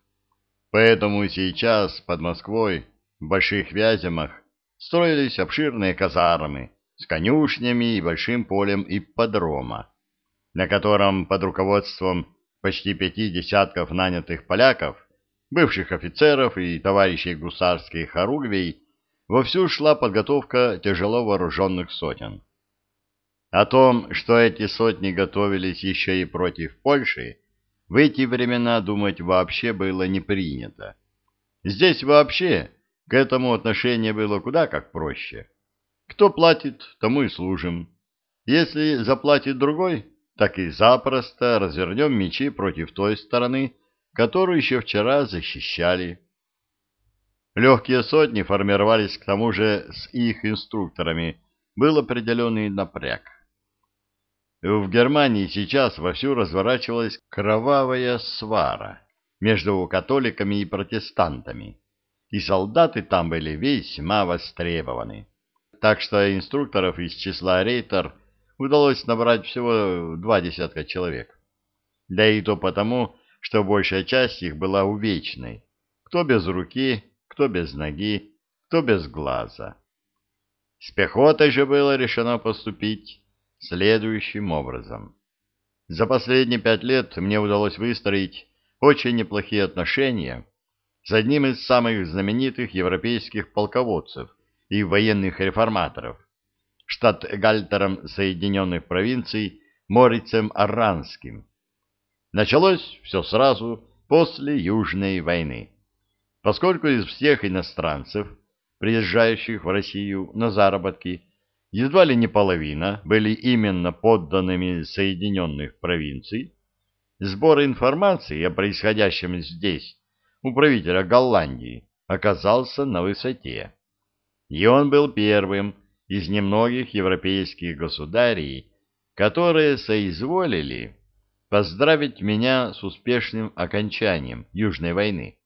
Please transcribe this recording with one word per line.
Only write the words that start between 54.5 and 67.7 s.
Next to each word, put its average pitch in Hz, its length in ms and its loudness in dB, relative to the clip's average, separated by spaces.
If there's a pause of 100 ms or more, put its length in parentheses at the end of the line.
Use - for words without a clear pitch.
В 98 280 0
Германии 120 560 4
сейчас 107 520 0
вовсю 90 360 -2
разворачивалась 113 840 -2 (120)
кровавая 123 880 0
свара 101 800 -4 (400)
между 95 480 0
католиками 104 680 0
и 101 100 -2
протестантами, 80 1120 -4 (480)
и 104 120 -4
солдаты 101 600 2
там 85 280 0
были 80 200 -4
весьма 98 760 -2
востребованы. 69 1000 -6 (540)
Так 107 220 4
что 98 340 2
инструкторов 95 640 -2
из 85 160 -8
числа 92 500 0
рейтер 110 500 -2 (440)